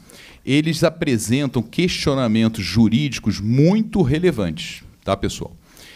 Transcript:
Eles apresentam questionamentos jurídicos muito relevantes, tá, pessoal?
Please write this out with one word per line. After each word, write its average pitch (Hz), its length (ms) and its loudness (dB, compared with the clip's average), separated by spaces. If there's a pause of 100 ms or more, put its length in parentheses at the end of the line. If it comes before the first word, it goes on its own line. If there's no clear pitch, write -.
(480)
Eles 151 360 0
apresentam 131 800 0
questionamentos 113 1000 0
jurídicos 110 760 0
muito 151 600 2
relevantes, 131 840 -2 (220)
tá, 95 100 0
pessoal? - 400 -6 (420)